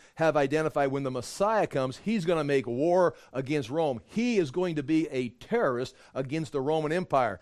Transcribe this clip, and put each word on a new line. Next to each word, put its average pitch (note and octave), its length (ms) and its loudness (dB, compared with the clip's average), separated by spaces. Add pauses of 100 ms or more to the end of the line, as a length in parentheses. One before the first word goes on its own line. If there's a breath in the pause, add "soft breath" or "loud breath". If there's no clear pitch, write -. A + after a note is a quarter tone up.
(160 soft breath)
have D#3 200 2
identified D3 540 2
when C#3 140 -2
the C3 80 -4
Messiah F#3+ 560 0
comes, C3 300 -2
he's G#3 260 -2
gonna E3 180 0
make C#3 240 2
war E3 480 2 (180 loud breath)
against C3 380 -4
Rome. C#3+ 360 -2
He A#3 320 0
is D#3+ 120 2
going F3 240 -2
to D3 80 -2
be D#3+ 300 0
a B2+ 160 -2
terrorist C3 680 -2 (220 loud breath)
against C3+ 340 -4
the C#3+ 100 -2
Roman D3+ 300 0
Empire. C3+ 520 0